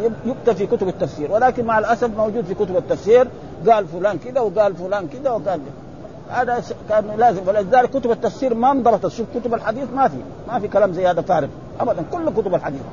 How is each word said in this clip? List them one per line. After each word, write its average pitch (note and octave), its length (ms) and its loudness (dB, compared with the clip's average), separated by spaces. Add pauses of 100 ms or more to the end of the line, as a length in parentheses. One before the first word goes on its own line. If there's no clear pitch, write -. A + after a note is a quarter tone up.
يب-، A3+ 100 2 (120)
يكتب A#3 280 0
في F#3+ 120 -2
كتب G3+ 220 0
التفسير، D3 440 -4
ولكن A#3 340 2
مع A3+ 140 2
الأسف A3 380 0
موجود G#3+ 280 0
في F#3 80 -4
كتب F#3 240 0
التفسير، G#3 500 4 (420)
قال G#3 180 6
فلان F3+ 300 -2
كذا B3 220 -2
وقال G3+ 360 2
فلان F#3 320 -4
كذا B3+ 240 -2
وقال G#3 120 -2
كذا. - 1000 -6
هذا A#3+ 200 0
ش-، - 120 -8 (160)
كان G#3+ 140 4 (140)
لازم، A3 300 4
ولذلك G#3+ 420 4
كتب B3 220 0
التفسير A#3 420 0
ما A#3+ 180 4
انضبطت. A3+ 360 4
شوف A3 280 -6
كتب A#3 180 -4
الحديث A3+ 420 -4
ما C4+ 120 4
في، C#3 100 -4 (300)
ما A3+ 120 -4
في G3 80 -4
كلام G3 260 2
زي F#3 140 0
هذا F3 140 2
فارغ D#3+ 260 2 (320)
أبدًا، F#3+ 320 -2
كل E4 180 -2
كتب G3 260 0
الحديث، C#3 260 -4 (120)